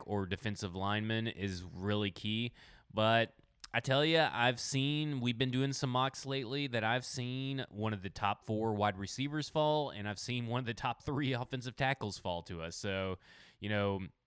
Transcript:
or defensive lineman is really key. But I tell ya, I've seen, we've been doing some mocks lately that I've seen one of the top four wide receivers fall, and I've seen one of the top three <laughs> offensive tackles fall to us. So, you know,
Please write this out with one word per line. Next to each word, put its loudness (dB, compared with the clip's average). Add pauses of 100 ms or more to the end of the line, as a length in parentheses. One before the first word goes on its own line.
or 0
defensive -4
lineman 0
is -4 (100)
really 0
key. -2 (420)
But 4 (400)
I 0
tell 4
ya, 4
I've 4
seen, 0
we've 2
been 2
doing 2
some 0
mocks 0
lately -2
that 0
I've 2
seen -4
one 0
of -4
the -4
top -2
four 2
wide 2
receivers -2
fall, 2
and -6
I've -4
seen -2
one 0
of -4
the 0
top -4
three 0
<laughs> -
offensive -4
tackles 0
fall -2
to -8
us. -6
So, -2 (420)
you -4
know, 2 (260)